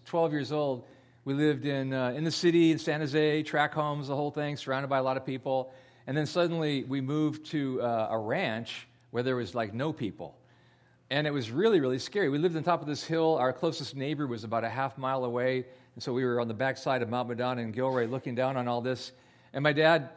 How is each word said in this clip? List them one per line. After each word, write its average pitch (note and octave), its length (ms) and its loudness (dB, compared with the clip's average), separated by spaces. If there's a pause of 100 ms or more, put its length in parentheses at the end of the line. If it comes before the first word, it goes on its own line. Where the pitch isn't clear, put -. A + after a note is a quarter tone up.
twelve E3 260 2
years C#3+ 220 -2
old. C#3 320 -2 (400)
We C#3 80 -2
lived C#3+ 320 2
in, C3+ 260 -2
uh, B2+ 240 0
in D3+ 80 -2
the D#3+ 80 0
city E3+ 400 6
in D3+ 80 2
San D3+ 220 -2
Jose, D3+ 420 2
tract D3+ 300 0
homes, D3 340 -2
the C#3 80 -2
whole D3 160 -2
thing, D3 240 -4
surrounded C3+ 320 -4
by C3+ 120 2
a C3 40 2
lot C3 140 0
of C3 80 -4
people. C3 480 -2 (340)
And C3 80 -4
then D3+ 120 2
suddenly D#3+ 580 0
we C3+ 160 -4
moved D3+ 460 0
to, C3+ 340 -2
uh, A#2 300 0
a A2 60 2
ranch A#2 680 -4 (240)
where A#2+ 120 -2
there B2+ 120 0
was, A#2 180 -4
like, A2+ 200 -2
no C3+ 180 -2
people. F#2+ 460 -8 (720)
And D3 180 0
it D3 40 0
was B2+ 200 -2
really, F#3 300 4
really B2+ 180 0
scary. F#3+ 300 0
We C#3 80 0
lived E3 180 2
on D#3 80 -2
top E3+ 180 2
of C#3+ 60 -8
this D3 160 -4
hill. D#3+ 320 2
Our B2+ 160 2
closest C#3+ 440 -4
neighbor C#3+ 320 -4
was A#2 180 -6
about A2 180 0
a A2+ 60 -2
half C3 280 -4
mile C3 280 -2
away. B2+ 400 0 (300)
And A#2+ 80 -12
so C3 100 -2
we B2+ 100 2
were A#2+ 160 2
on A#2+ 80 0
the A2+ 60 -4
backside C3 480 0
of A2 80 -2
Mount B2 180 -2
Madonna A#2+ 360 -2
and A2+ 100 -6
Gilroy B2+ 320 0
looking B2 300 -4
down C3 200 0
on B2 120 -2
all A#2+ 140 0
this. B2 300 -4 (400)
And C#3 120 -2
my D3+ 100 4
dad D#3 420 6